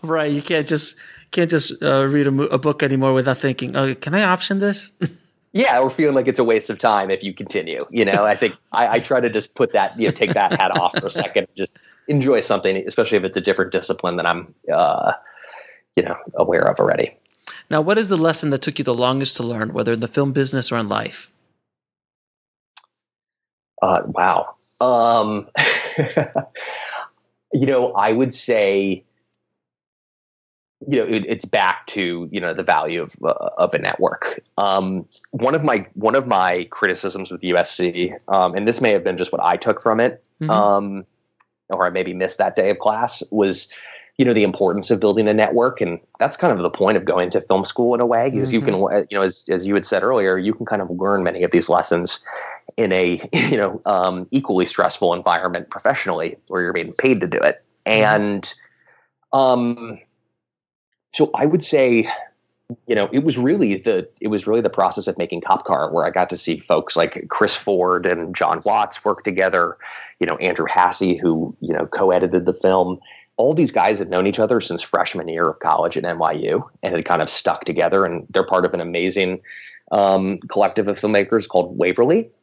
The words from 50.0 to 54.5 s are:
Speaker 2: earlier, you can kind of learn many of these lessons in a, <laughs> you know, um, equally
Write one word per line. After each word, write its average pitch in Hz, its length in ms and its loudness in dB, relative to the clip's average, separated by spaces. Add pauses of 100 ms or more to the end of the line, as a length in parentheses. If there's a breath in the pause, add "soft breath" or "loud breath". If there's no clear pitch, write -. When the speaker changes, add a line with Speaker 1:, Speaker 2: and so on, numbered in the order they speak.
Speaker 2:
earlier, 98 360 2
you 101 160 0
can 120 100 -8
kind 104 160 -2
of 90 80 -6
learn 95 340 0
many 87 200 0
of 85 80 0
these 87 180 2
lessons 85 520 0 (580 loud breath)
in 110 120 0
a, 90 380 0
<laughs> - 60 -10
you 143 240 2
know, 101 260 -2
um, 92 460 0
equally 107 340 0